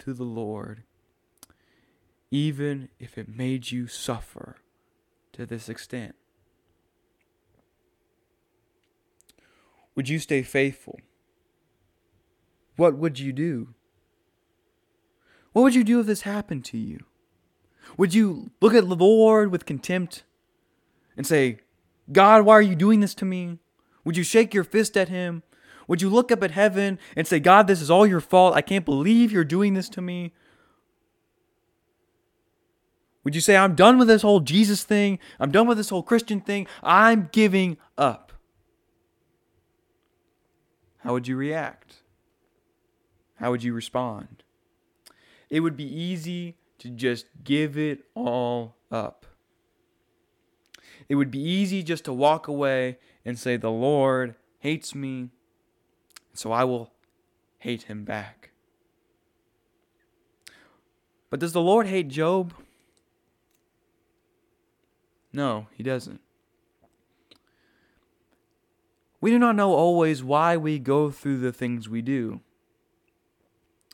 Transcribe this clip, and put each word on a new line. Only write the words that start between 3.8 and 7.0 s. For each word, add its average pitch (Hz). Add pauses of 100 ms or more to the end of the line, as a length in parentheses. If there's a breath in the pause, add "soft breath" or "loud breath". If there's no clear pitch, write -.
suffer - (760)
to 120
this 113
extent? - (3750)